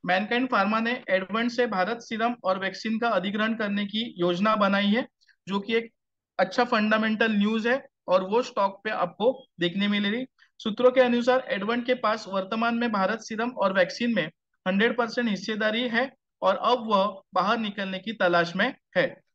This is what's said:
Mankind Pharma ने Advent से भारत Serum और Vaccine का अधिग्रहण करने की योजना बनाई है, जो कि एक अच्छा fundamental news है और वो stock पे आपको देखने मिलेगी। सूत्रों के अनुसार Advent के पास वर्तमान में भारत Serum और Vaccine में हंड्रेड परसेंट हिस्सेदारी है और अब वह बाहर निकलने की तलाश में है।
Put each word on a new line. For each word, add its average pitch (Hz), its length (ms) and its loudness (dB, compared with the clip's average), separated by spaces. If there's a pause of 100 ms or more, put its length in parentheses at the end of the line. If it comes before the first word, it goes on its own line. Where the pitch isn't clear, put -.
Mankind 214 440 0
Pharma 214 300 2
ने 240 300 -2
Advent 190 420 0
से 240 160 0
भारत 208 320 -2
Serum 233 440 -2
और 190 160 0
Vaccine 202 400 -4
का 233 100 0
अधिग्रहण 208 460 0
करने 202 300 -2
की 220 320 -6
योजना 180 380 2
बनाई 196 320 2
है, 233 200 2 (400)
जो 196 120 -2
कि 226 160 -4
एक 233 180 -2 (460)
अच्छा 190 240 2
fundamental 220 680 2
news 214 360 2
है 269 200 0 (200)
और 185 160 4
वो 208 180 0
stock 202 420 -2
पे 214 60 -4
आपको 208 560 -2 (140)
देखने 180 280 -2
मिलेगी। 208 380 -2 (320)
सूत्रों 247 340 2
के 254 100 4
अनुसार 247 380 4
Advent 233 460 -4
के 254 80 0
पास 220 340 -2
वर्तमान 220 480 -2
में 233 160 -2
भारत 196 280 0
Serum 226 300 -6
और 190 240 0
Vaccine 190 400 0
में 165 180 -2 (360)
हंड्रेड 220 300 2
परसेंट 233 320 -2
हिस्सेदारी 214 600 -2
है 240 240 0 (280)
और 190 140 4
अब 233 320 0
वह 202 340 0 (120)
बाहर 190 240 2
निकलने 202 420 -6
की 220 140 -10
तलाश 175 420 2
में 233 200 0 (220)
है। 151 240 0 (140)